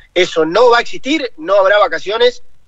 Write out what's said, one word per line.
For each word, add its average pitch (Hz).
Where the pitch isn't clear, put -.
eso 170
no 202
va 233
a -
existir, 254
no 185
habrá 202
vacaciones, 202